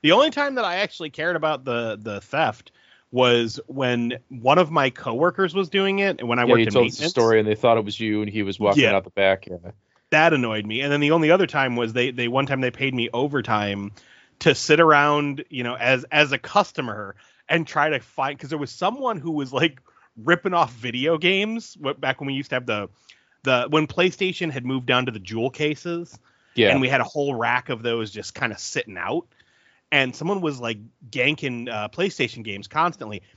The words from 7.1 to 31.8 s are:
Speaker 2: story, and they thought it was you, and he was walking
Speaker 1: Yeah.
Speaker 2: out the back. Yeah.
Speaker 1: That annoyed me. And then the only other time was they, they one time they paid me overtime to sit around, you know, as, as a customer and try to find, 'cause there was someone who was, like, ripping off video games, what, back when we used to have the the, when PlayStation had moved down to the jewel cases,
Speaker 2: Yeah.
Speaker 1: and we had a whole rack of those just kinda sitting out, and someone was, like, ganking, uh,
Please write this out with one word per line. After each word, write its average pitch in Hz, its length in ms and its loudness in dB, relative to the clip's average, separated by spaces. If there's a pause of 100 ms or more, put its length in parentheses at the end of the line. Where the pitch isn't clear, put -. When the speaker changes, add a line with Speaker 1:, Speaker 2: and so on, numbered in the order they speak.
Speaker 2:
story, 113 280 4
and 107 80 2
they 107 80 2
thought 117 220 4
it 110 80 0
was 104 140 -10
you, 107 220 -2
and 104 80 -4
he 107 140 -4
was 98 160 -4
walking 101 240 4
Speaker 1:
Yeah. 107 120 4
Speaker 2:
out 95 80 2
the 92 80 -18
back. 95 360 2
Yeah. 90 240 -14 (400)
Speaker 1:
That 160 220 6
annoyed 110 320 -2
me. 110 160 -6
And 143 100 -2
then 147 80 2
the 147 120 2
only 160 180 4
other 185 180 6
time 131 280 0
was 117 180 -2
they, 123 160 0
they 123 180 -4
one 135 200 0
time 135 140 -2
they 123 100 0
paid 131 240 -4
me 120 180 -2
overtime 107 760 -2 (480)
to 151 160 4
sit 151 240 2
around, 147 680 4
you 123 140 -8
know, 120 120 -6
as, 127 300 0
as 151 260 2
a 135 80 -4
customer 107 760 -4 (320)
and 165 200 0
try 156 220 0
to 139 100 -2
find, 135 400 -6
'cause 139 100 -14
there 156 100 -4
was 139 120 -8
someone 233 480 -4
who 165 120 -8
was, 139 220 -4
like, 139 280 0 (360)
ripping 170 380 0
off 139 180 2
video 127 460 -2
games, 196 600 -2
what, 143 220 -6
back - 180 -2
when 143 80 -10
we 139 60 -4
used 135 160 -6
to - 60 -4
have 123 100 -4
the 104 240 -4 (540)
the, 127 260 2
when 156 180 2
PlayStation 180 640 -2
had 127 140 -8
moved 127 200 -4
down 127 200 2
to 123 60 -4
the 110 80 -10
jewel 113 300 -4
cases, 151 680 -6 (380)
Speaker 2:
Yeah. 110 160 6
Speaker 1:
and 135 100 2
we 127 80 0
had 131 120 2
a 120 40 -2
whole 143 300 -4
rack 117 340 -2
of 117 120 -6
those 117 300 -4
just 104 240 -14
kinda 110 220 -6
sitting - 400 -8
out, 107 300 -6 (640)
and 131 240 2
someone 190 260 -4
was, 147 180 -4
like, 117 180 -6 (320)
ganking, 127 600 -2
uh, 107 200 -6